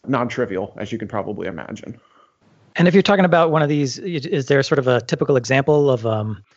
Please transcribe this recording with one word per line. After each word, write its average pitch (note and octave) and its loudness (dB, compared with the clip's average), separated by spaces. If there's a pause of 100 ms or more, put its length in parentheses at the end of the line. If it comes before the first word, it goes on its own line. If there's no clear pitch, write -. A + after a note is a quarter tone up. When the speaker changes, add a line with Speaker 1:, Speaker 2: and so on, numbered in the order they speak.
Speaker 1:
non-trivial, A#2 -4
as G#2 -10
you A2+ -6
can A2+ -10
probably G2 -8
imagine. G#2 -12 (760)
Speaker 2:
And E3+ 4
if F3+ 4
you're F#3+ 6
talking F#3+ 4
about E3 4
one D#3 2
of D3 2
these, D3 -2
i-, - -14
is D#3+ -4
there C#3+ 4
sort D3 0
of B2+ -2
a B2 2
typical C#3+ 0
example C#3 2
of, A#2 -2
um, G#2+ -4 (140)